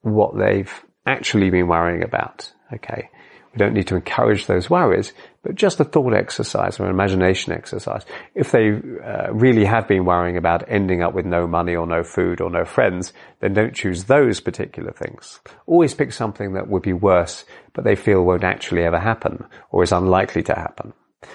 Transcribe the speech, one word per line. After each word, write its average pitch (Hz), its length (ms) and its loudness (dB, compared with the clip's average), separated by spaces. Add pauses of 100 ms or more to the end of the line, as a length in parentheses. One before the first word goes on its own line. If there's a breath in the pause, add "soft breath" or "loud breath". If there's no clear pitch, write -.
what 104 360 2
they've 98 360 0 (320)
actually 107 440 2
been 90 180 4
worrying 85 360 2
about. - 480 -6 (220)
Okay. - 360 -12 (440 loud breath)
We 113 60 -10
don't 107 160 2
need 98 120 0
to 95 80 -2
encourage 107 520 0
those 90 200 0
worries, 120 460 2 (300 loud breath)
but - 100 -6
just 190 260 0
a 151 40 4
thought 127 320 2
exercise 98 640 -2
or 95 60 -2
an 95 40 -2
imagination 95 640 0
exercise. - 500 -8 (300 loud breath)
If 160 160 -2
they, 110 220 4
uh, - 600 -6
really 110 340 4
have 110 220 0
been 92 180 2
worrying 87 320 0
about 85 300 0
ending 92 360 0
up 85 100 0
with 92 140 -4
no 85 180 0
money 85 300 -2
or 85 100 -2
no 85 160 -2
food 90 400 -2
or 87 80 -4
no 87 160 -2
friends, 90 480 -2 (280 loud breath)
then 101 120 -2
don't 107 220 0
choose 92 300 -4
those 127 340 4
particular - 520 -8
things. - 480 -14 (280 loud breath)
Always 165 260 4
pick 131 200 -4
something 101 400 -6
that 95 140 -6
would 95 140 0
be 95 120 0
worse, 90 520 2 (280 loud breath)
but - 100 -6
they 104 120 4
feel 95 280 2
won't 87 200 2
actually 85 400 -2
ever 82 160 2
happen - 460 -4 (240 loud breath)
or 92 140 2
is 90 80 2
unlikely 92 520 2
to - 120 0
happen. - 380 -12 (420 loud breath)